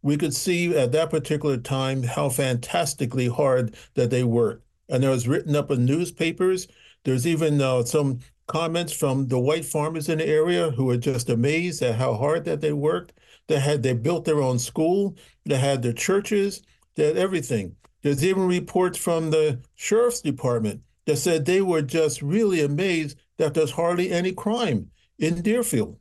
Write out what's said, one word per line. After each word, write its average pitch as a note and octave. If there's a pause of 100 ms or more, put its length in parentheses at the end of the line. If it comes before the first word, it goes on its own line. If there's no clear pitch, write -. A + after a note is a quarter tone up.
we C#3+
could D3+
see F3
at C3
that D#3+
particular D3
time C3
how C#3
fantastically C3
hard B2+ (200)
that B2
they B2+
worked. A#2 (220)
And C3
there C3+
was B2
written D3
up D3
in B2
newspapers. E3+ (380)
There's C3
even, D#3
uh, B2+
some C3+ (280)
comments E3
from C3+
the B2+
white D3+
farmers D3+
in D#3+
the D#3+
area D#3+
who C3
were B2
just B2
amazed D3
at A#2+
how B2
hard D3+
that D#3
they D3+
worked. D#3+ (340)
They D3
had, C#3+
they B2+
built D#3
their D3+
own B2+
school. F3+ (300)
They B2+
had C3+
their A#2
churches. G3+ (320)
They D3+
had D#3
everything. D3+ (240)
There's C#3+
even F#3+
reports F3+
from E3
the D#3 (140)
sheriff's A#3
department A#2+ (240)
that D3+
said D#3
they F#3
were F3
just D3+
really F#3
amazed D#3 (200)
that D#3
there's D#3
hardly F3
any F3+
crime G#3 (260)
in E3
Deerfield. E3+